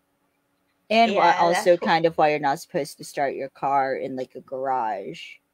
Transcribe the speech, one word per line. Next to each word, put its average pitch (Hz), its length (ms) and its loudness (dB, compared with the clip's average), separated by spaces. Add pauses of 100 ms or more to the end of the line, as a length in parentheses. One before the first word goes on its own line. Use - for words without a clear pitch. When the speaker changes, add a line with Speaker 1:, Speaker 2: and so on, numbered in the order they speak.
(920)
Speaker 1:
And 220 240 4
why, 170 180 6
Speaker 2:
Yeah, - 60 0
Speaker 1:
also 175 340 4
Speaker 2:
that's 175 100 2
what - 40 -2
Speaker 1:
kind 165 200 2
of 165 100 -2
why 156 140 4
you're 151 80 0
not 147 220 -2
supposed - 380 -6
to 151 60 -16
start 139 300 -4
your 135 160 -10
car 135 440 -2
in, 131 220 -8
like, 127 180 -10
a 127 60 -16
garage, 127 960 -6 (180)